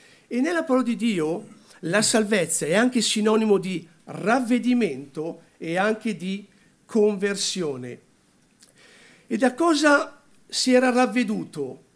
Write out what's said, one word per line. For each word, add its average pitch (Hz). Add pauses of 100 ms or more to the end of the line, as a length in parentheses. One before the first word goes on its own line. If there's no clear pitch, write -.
(280)
E 240
nella 330
parola 254
di 233
Dio 185 (320)
la 185
salvezza 208
è 156
anche 247
sinonimo 214
di 170 (200)
ravvedimento 208 (160)
e 165
anche 214
di 190 (380)
conversione. 190 (1300)
E 233
da 247
cosa 294 (260)
si -
era 254
ravveduto 208 (120)